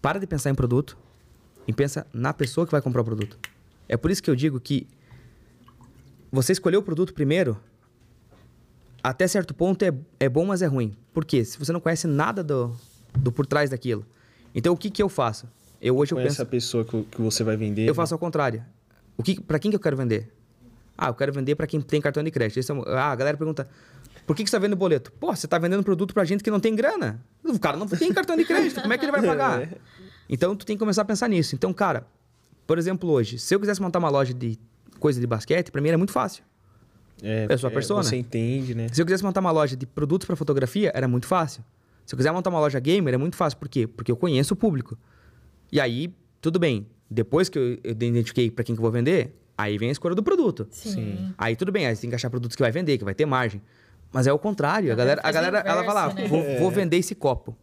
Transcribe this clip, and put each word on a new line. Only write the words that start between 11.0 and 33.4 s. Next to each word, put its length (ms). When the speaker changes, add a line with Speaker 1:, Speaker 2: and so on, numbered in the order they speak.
Speaker 1:
Por 120
quê? 200
Se 120
você 140
não 80
conhece 280
nada 360
do, 320
do 140
por 140
trás 240
daquilo. 360
Então, 200
o 40
que 120
que 120
eu 80
faço? 380
Eu 160
hoje 160
eu 40
Speaker 2:
Conhece 180
Speaker 1:
penso 60
Speaker 2:
a 40
pessoa 400
que, 180
que 180
você 220
vai 120
vender, 280
Speaker 1:
Eu 40
Speaker 2:
né? 60
Speaker 1:
faço 200
ao 60
contrário. 440
O 60
que, 160
pra 200
quem 100
que 60
eu 40
quero 160
vender? 380
Ah, 100
eu 60
quero 180
vender 240
pra 120
quem 140
tem 200
cartão 220
de 80
crédito. 260
Esse 140
é 20
um, 140
ah, 240
a 40
galera 220
pergunta, 300
"Por 100
que 80
que 60
você 60
tá 40
vendendo 180
boleto?" 360
Pô, 220
você 120
tá 120
vendendo 240
produto 300
pra 100
gente 200
que 60
não 100
tem 160
grana. 460
O 160
cara 180
não 80
tem 280
cartão 220
de 100
crédito, 360
como 120
é 40
que 80
ele 60
vai 100
pagar? 400
Speaker 2:
<laughs> 340
É. 60
Speaker 1:
Então, 220
tu 100
tem 100
que 40
começar 240
a 20
pensar 240
nisso. 240
Então, 180
cara, 360
por 140
exemplo, 320
hoje, 260
se 160